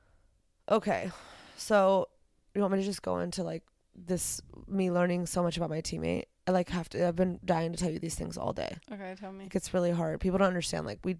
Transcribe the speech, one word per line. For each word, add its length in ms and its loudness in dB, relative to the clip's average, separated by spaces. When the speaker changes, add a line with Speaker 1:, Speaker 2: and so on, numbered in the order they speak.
Speaker 1:
Okay. 400 2
So, 500 4
you 60 2
want 120 2
me 60 2
to 60 0
just 160 -4
go 180 -2
into, 240 -4
like, 200 -6
this, 460 -2
me 240 2
learning 360 2
so 160 0
much 140 0
about 120 -2
my 120 -2
teammate? 440 -2
I, 40 2
like, 180 4
have 200 -2
to, 180 2
I've 80 0
been 300 2
dying 260 2
to 60 -6
tell 140 0
you 80 -4
these 160 -4
things 220 -6
all 160 -2
day. 240 -4
Speaker 2:
Okay, 280 -10
tell 120 -12
me. 140 -14
Speaker 1:
Like, 100 -8
it's 180 -2
really 180 2
hard. 280 0
People 200 2
don't 80 6
understand. 380 0
Like, 180 -8
we, 160 -2